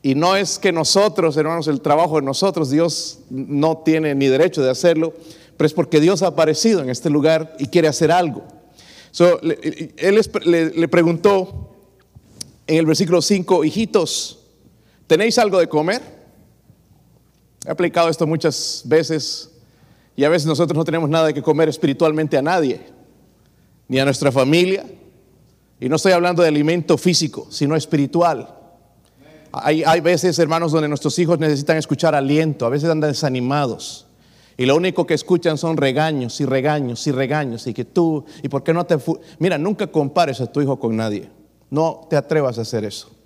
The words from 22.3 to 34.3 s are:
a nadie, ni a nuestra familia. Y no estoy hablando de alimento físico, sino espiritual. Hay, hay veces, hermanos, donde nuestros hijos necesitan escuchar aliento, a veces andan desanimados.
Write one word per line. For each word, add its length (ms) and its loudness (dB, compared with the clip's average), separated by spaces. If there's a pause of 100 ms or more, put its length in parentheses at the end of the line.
a 40 2
nadie, 500 -2 (960)
ni 140 -2
a 60 2
nuestra 260 0
familia. 540 2 (920)
Y 100 -6
no 80 0
estoy 160 2
hablando 280 2
de 60 6
alimento 500 2
físico, 520 -2
sino 260 -2
espiritual. 800 0 (960)
Hay, 320 -2
hay 160 4
veces, 400 2
hermanos, 320 0
donde 160 0
nuestros 320 -4
hijos 180 0
necesitan 400 0
escuchar 380 0
aliento, 500 0
a 40 0
veces 200 -2
andan 220 0
desanimados. 960 -4 (500)